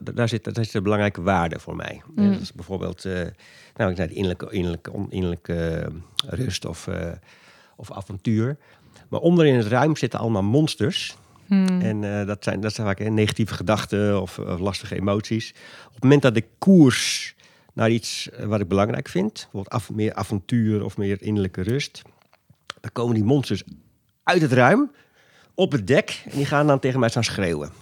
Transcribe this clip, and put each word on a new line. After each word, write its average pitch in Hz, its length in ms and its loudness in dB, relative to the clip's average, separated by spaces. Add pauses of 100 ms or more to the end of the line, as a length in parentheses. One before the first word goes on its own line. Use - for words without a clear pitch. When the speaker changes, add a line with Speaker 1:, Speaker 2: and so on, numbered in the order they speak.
Speaker 1:
da-, - 100 -10
daar 120 160 0
zit, 113 140 -4
daar 113 220 -4
zit - 80 -10
een 104 100 -2
belangrijke 104 380 0
waarde 85 380 0
voor 85 160 -12
mij. - 260 -10 (140)
Speaker 2:
Mm. 202 160 4
Speaker 1:
Dat 190 100 -2
is - 120 -12
bijvoorbeeld, 90 520 -8
eh, 95 80 -4 (600)
nou, 104 140 0
ik 90 60 -2
zei, 87 120 -2
de 98 60 -10
innerlijke, 92 380 -4
innerlijke, 87 400 -4
on-, 101 200 -8
innerlijke, 87 420 -4
eh, 82 840 -6
rust - 260 -6
of, 85 220 -12
eh, 85 240 -6 (640)
of - 160 -18
avontuur. 110 680 -4 (520)
Maar - 100 -4
onderin 165 360 6
het 113 120 4
ruim 127 280 2
zitten - 240 -4
allemaal 110 240 0
monsters. 120 760 0 (280)
Speaker 2:
Hmm. 185 360 2
Speaker 1:
En, 104 380 -2
eh, 101 80 -2
dat 101 160 -6
zijn, - 180 -2
dat 107 120 -2
zijn 110 140 -4
vaak, 98 120 -2
hè, 107 100 -2
negatieve 107 440 2
gedachten 104 680 0
of, 92 180 -8
of 95 200 -6
lastige 95 360 -6
emoties. 104 580 -2 (340)
Op - 60 -20
het - 100 -20
moment 139 180 8
dat 120 140 4
ik 113 100 0 (120)
koers - 800 6 (380)
naar 113 160 2
iets, - 400 -4
eh, - 160 -12
wat 104 140 0
ik 98 80 -4
belangrijk 107 400 0
vind, 196 260 -2
bijvoorbeeld - 360 -12
af-, 117 220 -6
meer 107 220 -2
avontuur 107 680 -2
of - 140 -10
meer 101 240 -4
innerlijke 101 400 -2
rust, 120 400 -4 (800)
dan 113 100 -14
komen 120 240 -2
die 107 80 2
monsters 117 400 0 (600)
uit 175 180 4
het 143 100 2
ruim 147 400 6 (640)
op 175 160 0
het 110 160 0
dek - 380 0
en - 120 -10
die 139 80 0
gaan 147 220 2
dan 139 120 6
tegen 131 200 -2
mij 117 100 4
staan 117 140 0
schreeuwen. 82 480 -2 (100)